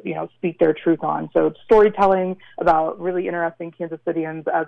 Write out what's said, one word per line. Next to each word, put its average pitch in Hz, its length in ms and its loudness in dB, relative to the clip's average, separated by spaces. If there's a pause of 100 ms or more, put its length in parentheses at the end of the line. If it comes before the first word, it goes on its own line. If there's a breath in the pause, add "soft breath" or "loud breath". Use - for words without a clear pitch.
you 160 100 -6
know, 160 220 -8
speak 165 220 -4
their 160 140 4
truth 165 300 -2
on. 156 300 -4
So 160 180 2 (140)
storytelling 196 720 4 (200 loud breath)
about 165 440 0
really 180 260 -4
interesting 170 500 -6
Kansas 165 300 -8
Cityans, 160 400 -6
as 165 200 -2